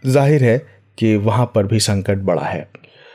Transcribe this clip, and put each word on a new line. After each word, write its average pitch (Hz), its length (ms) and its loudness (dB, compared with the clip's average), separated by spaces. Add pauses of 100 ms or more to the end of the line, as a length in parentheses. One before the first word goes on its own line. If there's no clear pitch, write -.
जाहिर 139 380 2
है 120 220 2 (320)
कि 110 180 2
वहाँ 110 400 0
पर 104 80 2
भी 107 160 -2
संकट 101 380 -2
बढ़ा 90 240 -2
है। 76 280 -8 (460)